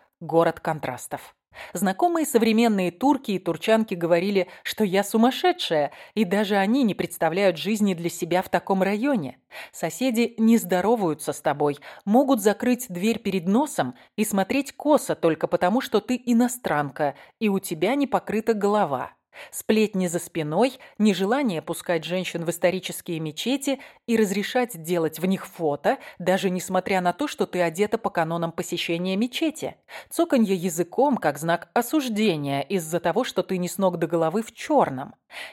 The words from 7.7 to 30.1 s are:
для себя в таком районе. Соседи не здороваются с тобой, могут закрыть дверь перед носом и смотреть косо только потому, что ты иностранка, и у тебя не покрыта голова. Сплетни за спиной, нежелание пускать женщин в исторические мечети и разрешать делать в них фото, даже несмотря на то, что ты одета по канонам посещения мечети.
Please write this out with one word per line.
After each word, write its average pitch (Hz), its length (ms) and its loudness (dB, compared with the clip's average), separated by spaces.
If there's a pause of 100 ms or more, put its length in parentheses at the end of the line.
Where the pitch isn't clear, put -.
для 170 160 -4
себя 170 320 -2
в 185 80 -6
таком 190 340 0
районе. 208 560 -2 (320)
Соседи 233 680 -2
не 226 180 6
здороваются 180 800 0
с - 80 -14
тобой, 143 340 2 (300)
могут 254 340 4
закрыть 233 480 0
дверь 196 300 -2
перед 185 280 -4
носом 196 500 0 (200)
и 214 80 2
смотреть 214 480 -2
косо - 420 2
только 165 320 0
потому, 190 360 2
что - 180 0
ты 247 240 -4
иностранка, 156 920 0 (220)
и 220 120 0
у 196 80 2
тебя 185 380 -2
не 285 100 0
покрыта 214 480 -2
голова. 196 580 0 (380)
Сплетни 208 580 0
за 170 100 -2
спиной, 165 560 -2 (240)
нежелание 202 640 0
пускать 165 420 -4
женщин 170 400 -4
в 160 60 -2
исторические 175 680 -4
мечети 254 640 -4 (260)
и 226 120 2
разрешать 208 640 0
делать 160 380 -2
в - 40 -6
них 190 220 -2
фото, 165 500 -2 (220)
даже 185 320 0
несмотря 185 500 -2
на 175 140 0
то, 294 120 -4
что 214 200 -4
ты 180 160 -2
одета 175 340 0
по 202 140 -4
канонам 165 420 -2
посещения 175 640 -4
мечети. 247 600 -4 (340)